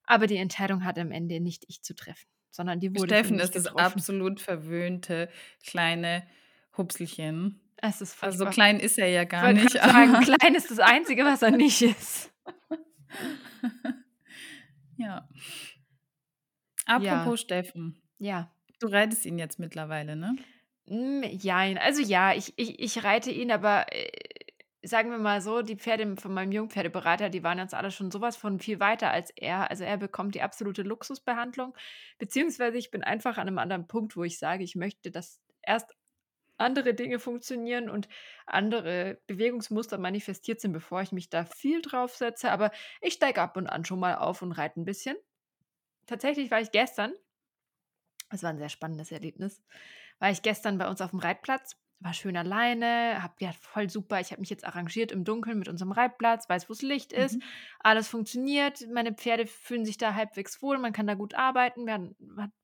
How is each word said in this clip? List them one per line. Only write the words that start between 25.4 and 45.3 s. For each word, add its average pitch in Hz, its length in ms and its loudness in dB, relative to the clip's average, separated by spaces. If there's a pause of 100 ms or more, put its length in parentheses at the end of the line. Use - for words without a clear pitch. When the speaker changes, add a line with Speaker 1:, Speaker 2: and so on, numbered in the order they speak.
Speaker 1:
so, 220 220 -2
die 214 140 -8
Pferde 220 400 -2
von 190 160 -10
meinem 190 180 -2
Jungpferdeberater, 190 800 -2
die 170 140 -6
waren 175 140 0
jetzt 185 160 -8
alle 196 180 -4
schon 185 200 -8
sowas 226 260 -4
von 196 220 -4
viel 202 200 -6
weiter 202 320 2
als - 200 -2
er. 185 400 -4
Also 185 120 -8
er 202 140 -4
bekommt 196 380 -6
die - 80 -6
absolute 202 400 -6
Luxusbehandlung, 247 920 -8 (440)
beziehungsweise 247 580 -2
ich 240 140 -8
bin - 120 -6
einfach 220 340 -2
an 190 100 -4
einem 190 100 -4
anderen 175 300 -4
Punkt, 214 280 -4
wo 175 80 -4
ich 170 140 -6
sage, 180 260 -4
ich 175 120 -10
möchte, 185 360 -8
dass - 300 -14 (220)
erst 233 320 -2 (640)
andere 254 360 2
Dinge 247 260 -4
funktionieren 240 720 -6
und 202 180 -4 (380)
andere 190 840 -2
Bewegungsmuster 214 720 -4
manifestiert 196 640 -6
sind, 202 100 -2
bevor 175 300 -6
ich 190 100 -6
mich 185 180 -8
da 170 160 -2
viel 302 360 -2
drauf 247 340 -4
setze. 240 360 -4
Aber 208 200 0 (300)
ich 359 120 -2
steige 196 280 2
ab 180 160 -2
und 185 100 -6
an - 160 -6
schon 185 160 -6
mal 180 160 0
auf 180 260 -4
und 180 120 -6
reite 156 260 -6
ein 170 60 -6
bisschen. 226 320 -8 (880)